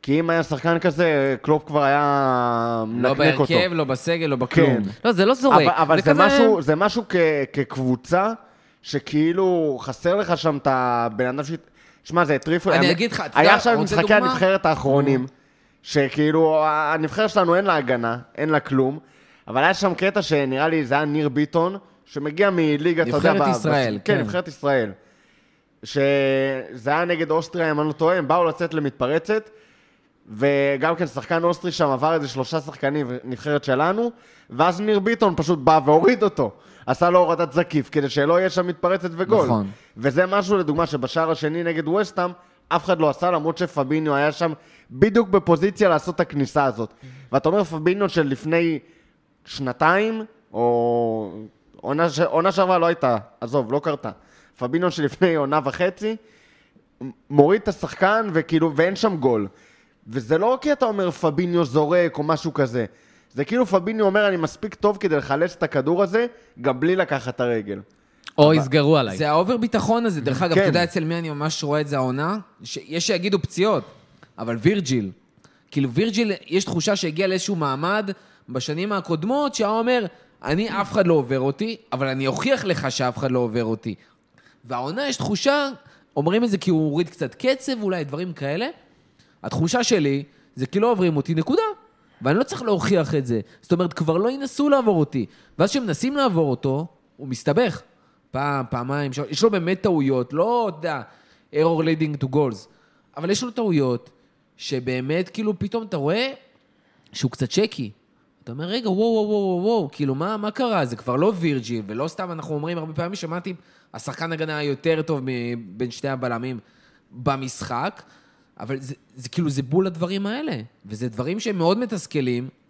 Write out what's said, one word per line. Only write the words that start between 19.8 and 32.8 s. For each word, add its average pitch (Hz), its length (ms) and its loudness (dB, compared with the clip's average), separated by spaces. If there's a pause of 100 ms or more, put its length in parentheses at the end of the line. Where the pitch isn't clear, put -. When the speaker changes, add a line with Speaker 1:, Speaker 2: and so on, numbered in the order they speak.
Speaker 1:
קטע 196 280 0
שנראה 143 460 0
לי 160 180 0
זה 127 100 -2
היה 151 100 0
ניר 147 240 0
ביטון, 165 480 -2 (280)
שמגיע 151 440 -2
מליגה, 160 540 2
אתה 120 140 0
יודע, 160 160 4
Speaker 2:
נבחרת 143 140 2
Speaker 1:
ב-, - 40 2
Speaker 2:
ישראל, 127 440 0
Speaker 1:
בס-, 101 100 -8
כן, 208 100 2
Speaker 2:
כן. 175 60 0
Speaker 1:
נבחרת 175 260 -4
ישראל. 135 440 0 (920)
שזה 135 1040 0
היה 160 160 0
נגד 165 260 -2
אוסטריה, 165 400 0
אם 147 80 0
אני 151 80 0
לא 151 60 -2
טועה, 170 240 2
הם 151 100 -2
באו 170 180 4
לצאת 160 280 -2
למתפרצת, 160 760 -2 (800)
וגם 139 640 0
כן 170 120 -4
שחקן 165 360 -4
אוסטרי 175 280 0
שם 156 180 0
עבר 139 240 2
איזה 147 140 0
שלושה 131 340 -4
שחקנים, 143 460 -4 (160)